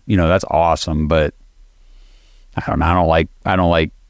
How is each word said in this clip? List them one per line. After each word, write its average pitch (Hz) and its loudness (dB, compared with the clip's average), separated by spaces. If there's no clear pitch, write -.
you 104 0
know, 85 2
that's 92 2
awesome. 78 0
But 78 0
I - -4
don't - -6
know. 80 -2
I 85 0
don't 87 2
like, 82 2
I 95 0
don't 90 2
like 82 0